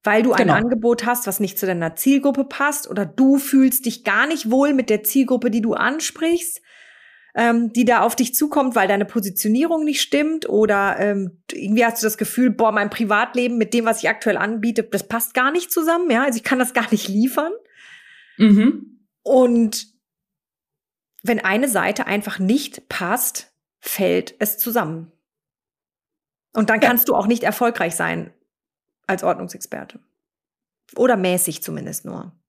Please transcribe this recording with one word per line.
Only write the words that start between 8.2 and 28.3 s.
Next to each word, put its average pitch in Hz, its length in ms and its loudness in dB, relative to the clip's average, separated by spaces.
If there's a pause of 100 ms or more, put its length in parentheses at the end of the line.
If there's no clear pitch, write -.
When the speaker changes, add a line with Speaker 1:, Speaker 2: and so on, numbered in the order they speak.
Speaker 1:
zukommt, 277 400 0
weil 208 100 4
deine 202 200 2
Positionierung 240 760 -2
nicht 294 180 -2
stimmt 302 460 -2
oder, 202 520 2
ähm, 196 500 -2
irgendwie 214 340 0
hast 233 160 -2
du 220 60 -2
das 220 100 -2
Gefühl, 247 340 0
„Boah, 220 200 0
mein 208 200 -2
Privatleben 233 680 -2
mit 214 160 0
dem, 233 120 2
was 226 180 -2
ich - 40 2
aktuell 214 280 0
anbiete, 220 480 -2
das 196 240 -6
passt 226 260 -6
gar 254 160 2
nicht 349 220 -4
zusammen, 339 400 0
ja, 233 100 2
also 269 140 -2
ich 220 80 -8
kann 254 160 0
das 247 140 -2
gar 226 180 -2
nicht 208 160 -2
liefern.“ 262 440 0 (840)
Speaker 2:
Mhm. 214 480 6 (360)
Speaker 1:
Und 240 640 4 (1400)
wenn 233 180 0
eine 226 280 0
Seite 202 380 -2
einfach 208 320 -4
nicht 208 500 -2
passt, - 640 -4 (260)
fällt 185 600 -2
es - 180 -4
zusammen. 165 560 -6 (1400)
Und 220 160 0
dann 220 100 2
Speaker 2:
Ja. 254 80 6
Speaker 1:
kannst 247 220 0
du - 40 2
auch 196 120 2
nicht 233 160 0
erfolgreich 214 520 -2
sein 165 380 -4 (720)